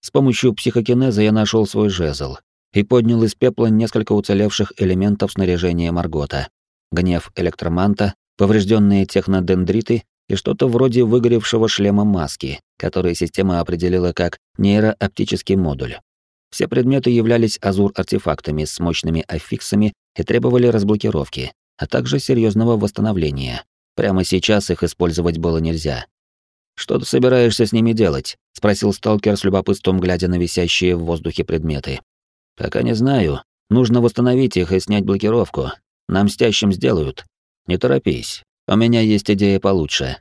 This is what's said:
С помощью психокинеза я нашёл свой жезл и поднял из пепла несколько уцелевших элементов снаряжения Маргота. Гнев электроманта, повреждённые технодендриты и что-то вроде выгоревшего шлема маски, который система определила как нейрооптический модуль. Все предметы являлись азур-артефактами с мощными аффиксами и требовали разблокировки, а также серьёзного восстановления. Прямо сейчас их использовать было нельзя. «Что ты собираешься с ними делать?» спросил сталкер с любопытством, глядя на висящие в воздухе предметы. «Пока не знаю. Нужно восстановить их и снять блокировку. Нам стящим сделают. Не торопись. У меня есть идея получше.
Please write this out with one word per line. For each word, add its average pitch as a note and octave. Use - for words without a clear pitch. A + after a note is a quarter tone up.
С -
помощью C3
психокинеза A#2+
я G#2+
нашёл G#2+
свой G#2+
жезл C#2+
и G2+
поднял A2+
из G#2+
пепла A#2
несколько A2
уцелевших G#2
элементов G2
снаряжения F2
Маргота. D2+
Гнев F2
электроманта, F2+
повреждённые G2+
технодендриты F#2+
и G2+
что-то -
вроде B2
выгоревшего A#2
шлема G2+
маски, D2+
который F2+
система F2+
определила F2+
как -
нейрооптический G2+
модуль. C2+
Все -
предметы C3
являлись A#2
азур-артефактами F#2
с -
мощными E2
аффиксами G#2
и -
требовали A#2+
разблокировки, G2+
а -
также B2
серьёзного A2+
восстановления. D#2+
Прямо F#2+
сейчас G2
их F2
использовать E2+
было E2
нельзя. D#2
«Что -
ты C3+
собираешься B2
с G#2
ними A2+
делать?» E2+
спросил G2+
сталкер G#2
с -
любопытством, F#2+
глядя F2+
на F2+
висящие F2
в E2+
воздухе E2
предметы. D2+
«Пока A#2
не A#2
знаю. A#2
Нужно A#2+
восстановить B2
их F2
и F#2+
снять G2+
блокировку. G#2
Нам F#2+
стящим G#2
сделают. F2
Не F2
торопись. A#2+
У F#2+
меня A#2
есть G#2+
идея G2
получше. D#2+